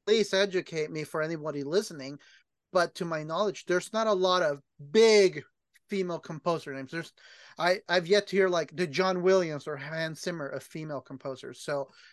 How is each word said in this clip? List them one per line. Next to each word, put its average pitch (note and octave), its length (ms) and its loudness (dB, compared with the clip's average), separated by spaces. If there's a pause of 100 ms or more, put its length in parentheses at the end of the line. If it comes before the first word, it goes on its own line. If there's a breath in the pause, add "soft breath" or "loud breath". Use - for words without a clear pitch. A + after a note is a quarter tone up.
please G#3+ 280 4
educate F3+ 560 0
me D#3 140 -6
for D#3 180 -4
anybody D#3 420 -4
listening. D3 560 -4 (520 soft breath)
But E3+ 240 2
to F3+ 100 -6
my D#3+ 180 -4
knowledge, E3+ 420 -4
there's F3 260 0
not A3 160 -2
a G#3+ 60 4
lot F#3 300 2
of C#3+ 180 -2 (300)
big G3+ 520 6 (460)
female F3+ 300 -4
composer D#3+ 540 -4
names. C3+ 180 -12
There's, D#3+ 200 -10 (460 soft breath)
I, F3+ 220 2 (100)
I've F3 180 2
yet G3+ 200 4
to F#3 100 -4
hear, F#3+ 100 4
like, E3+ 260 -2
the E3+ 140 -2
John F3+ 340 0
Williams F3 460 2
or D3+ 80 -6
Hans D#3 460 -8
Zimmer, E3 280 -6
a C#3+ 120 -8
female D3+ 400 -10
composer. C3+ 520 -12
So C#3+ 360 -6 (240 soft breath)